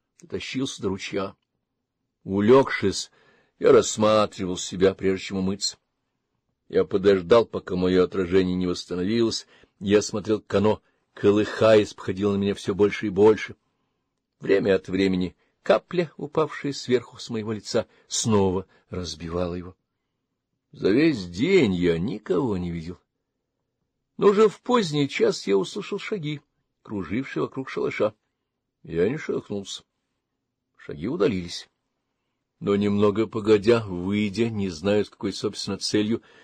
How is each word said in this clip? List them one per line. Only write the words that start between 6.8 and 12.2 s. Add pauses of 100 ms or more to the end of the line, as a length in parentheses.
подождал,
пока
мое
отражение
не
восстановилось, (340)
я
смотрел,
как
оно, (320)
колыхаясь,
походило